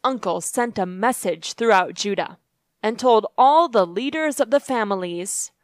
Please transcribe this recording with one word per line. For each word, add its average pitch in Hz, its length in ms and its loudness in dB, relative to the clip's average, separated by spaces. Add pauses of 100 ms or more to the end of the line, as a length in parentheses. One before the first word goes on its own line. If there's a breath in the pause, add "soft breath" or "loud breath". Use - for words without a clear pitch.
uncle 208 380 -4
sent 240 360 -4
a 190 80 -2
message 185 680 -4
throughout 196 400 2
Judah 190 440 -4 (460)
and 226 160 -4
told 226 280 4 (100)
all 294 320 6
the 208 180 2
leaders 277 540 -2
of 220 100 -2
the 285 80 4
families 196 920 -4 (120)